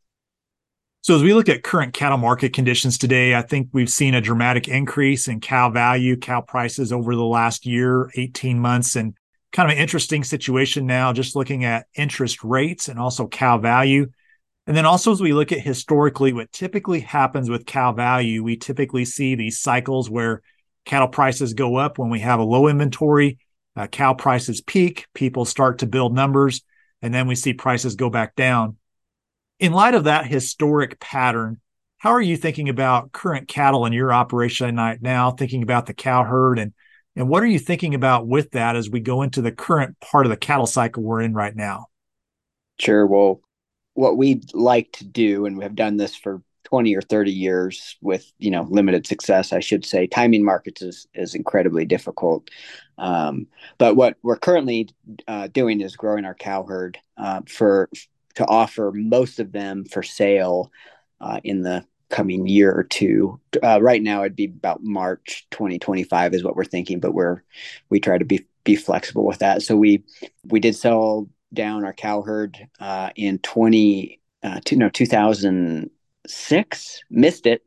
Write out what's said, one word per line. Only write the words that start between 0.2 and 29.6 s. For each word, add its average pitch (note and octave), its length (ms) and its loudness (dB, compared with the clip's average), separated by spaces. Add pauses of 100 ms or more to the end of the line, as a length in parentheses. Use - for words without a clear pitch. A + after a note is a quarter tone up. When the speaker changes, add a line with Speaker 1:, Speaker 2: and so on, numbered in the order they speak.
Speaker 1:
So E3+ 140 4
as C#3+ 80 4
we G3 100 8
look A3 140 6
at B2+ 160 2
current C#3 300 -2
cattle C#3 240 0
market B2 340 2
conditions B2 460 0
today, B2+ 360 4
I A#2+ 80 4
think C3 300 -4
we've B2 180 0
seen C3+ 240 0
a A#2+ 80 2
dramatic A#2+ 460 0
increase C3+ 600 -2
in A2+ 100 -6
cow B2 300 0
value, B2 480 2
cow B2 240 -6
prices A#2+ 500 -4
over A#2+ 240 -2
the A#2 80 0
last A#2 420 0
year, B2+ 500 0
eighteen B2+ 440 -4
months, B2 380 0
and A2 180 -6 (380)
kind E3 180 4
of D3+ 60 2
an C#3+ 40 2
interesting D3+ 440 -2
situation C3 600 -2
now, B2+ 280 0
just C3 240 -4
looking C3 260 -4
at A#2 320 -2
interest C3+ 480 -4
rates C#3 460 -2
and A#2 100 -12
also B2 300 -4
cow A#2+ 280 2
value. C3 540 2 (560)
And D#3 80 0
then D#3+ 100 4
also, F3 280 4
as F#3+ 80 0
we E3+ 100 2
look D3 220 2
at C#3 80 -6
historically, C#3 720 0
what A2+ 180 -8
typically F#3 480 -4
happens C3+ 500 -2
with A#2+ 160 -6
cow B2+ 280 -2
value, A#2+ 500 -2
we A#2 140 -4
typically C3 480 -4
see C3 300 -4
these A2+ 260 -6
cycles B2+ 480 -2
where A2+ 320 -4 (420)
cattle C3+ 240 0
prices C3 460 -2
go B2 240 -2
up C#3 200 -2
when A#2+ 120 -4
we A2+ 100 -2
have A#2 220 2
a - 20 2
low B2+ 240 4
inventory, C#3+ 720 2 (400)
uh, G#2 100 -8
cow C3+ 260 0
prices B2 460 -2
peak, F3 540 0
people B2 320 -2
start B2+ 340 0
to B2 80 -2
build A#2+ 260 0
numbers, C#3 480 2 (400)
and A#2 120 -6
then B2+ 120 0
we B2+ 100 -2
see B2 180 -2
prices B2 420 -2
go B2 140 -2
back A2 260 -4
down. A#2+ 400 0 (840)
In F3 140 2